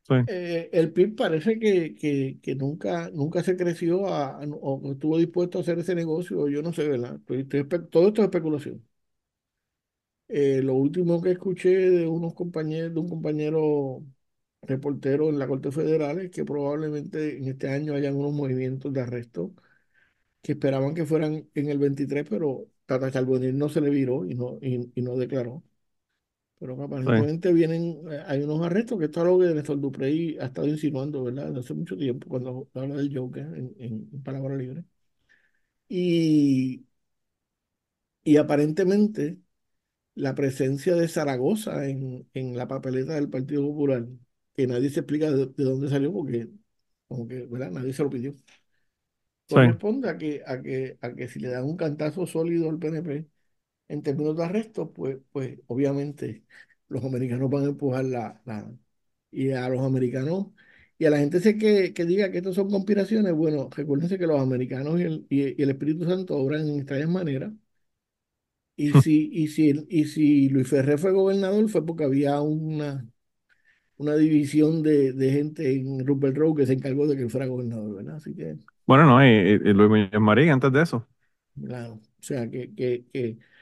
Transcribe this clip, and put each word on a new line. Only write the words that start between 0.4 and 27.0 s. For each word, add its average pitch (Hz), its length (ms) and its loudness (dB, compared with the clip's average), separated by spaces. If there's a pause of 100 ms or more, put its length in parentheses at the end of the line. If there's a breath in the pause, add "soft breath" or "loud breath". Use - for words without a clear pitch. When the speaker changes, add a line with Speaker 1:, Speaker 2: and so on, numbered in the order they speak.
Speaker 2:
el 165 200 4
pib 196 240 4
parece 190 420 0
que, 190 360 2
que, 139 480 -2
que 139 120 -4
nunca, 170 560 -4
nunca 170 320 -2
se 180 160 0
creció 175 500 0
a, 147 340 -2
a, 147 40 -8
o 139 460 -6
estuvo 156 260 0
dispuesto 175 400 0
a - 20 -2
hacer 170 180 -2
ese 170 160 -2
negocio, 165 540 -2
yo 143 140 -2
no 170 100 -4
sé, 151 160 -2
¿verdad? 135 280 -2
Estoy, 127 240 -6
estoy 135 200 -2
espe-, 170 300 -2
todo 175 180 8
esto 214 140 4
es 196 60 6
especulación. 151 580 -4 (1400)
Eh, 139 340 2
lo 131 120 2
último 165 480 2
que 180 100 2
escuché 180 360 -2 (220)
de 175 180 4
unos 165 260 -2
compañeros, 165 600 -6
de 160 60 -2
un 175 80 -4
compañero 151 920 0 (600)
reportero 139 640 -2
en 151 100 0
la 135 80 -2
Corte 135 240 -4
Federal 156 500 0
es 180 100 -10
que 160 140 -8
probablemente 147 920 -4
en 135 120 -8
este 131 200 -6
año 147 260 -4
hayan 139 220 -2
unos 143 160 -2
movimientos 131 600 -4
de 131 100 -2
arresto 123 520 -8 (880)
que 151 100 -4
esperaban 139 420 0
que 165 120 -4
fueran 156 480 -2
en 147 160 -2
el 143 80 -2
veintitrés, 139 500 -2
pero 156 380 -4 (200)
Tata 131 260 -2
Charbonnier 131 420 0
no 147 160 0
se 156 120 0
le 143 80 2
viró 139 360 0
y 147 100 -6
no, 123 260 -6
y, 123 320 -4
y 123 80 -2
no 123 140 -4
declaró. 127 480 -4 (920)
Pero 127 180 -12
que 135 60 -10 (240)